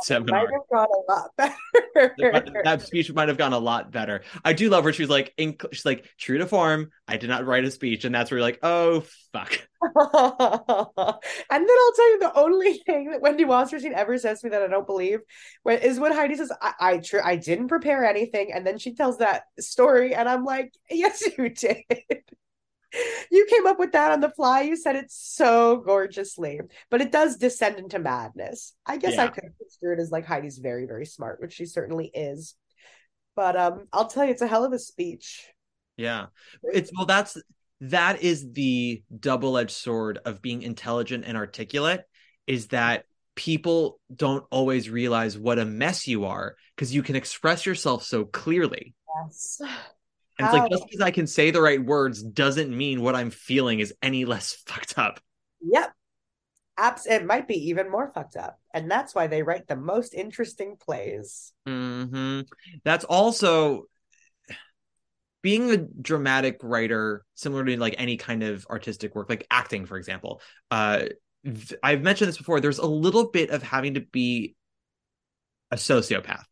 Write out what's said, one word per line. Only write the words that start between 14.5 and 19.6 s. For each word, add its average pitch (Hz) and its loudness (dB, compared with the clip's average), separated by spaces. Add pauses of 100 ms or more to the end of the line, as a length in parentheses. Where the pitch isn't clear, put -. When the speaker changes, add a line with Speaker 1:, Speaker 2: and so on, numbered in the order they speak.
Speaker 2:
that 202 0
I 196 0
don't 196 0
believe 196 -2 (420)
when, 233 2
is 247 2
when 302 2
Heidi 294 0
says, 277 -6 (100)
"I, - -4
I, 180 4
tr-, 170 -2
I 175 0
didn't 175 -4
prepare 277 0
anything." 208 0
And 185 -4
then 202 -2
she 240 -10
tells 254 0
that 202 0 (160)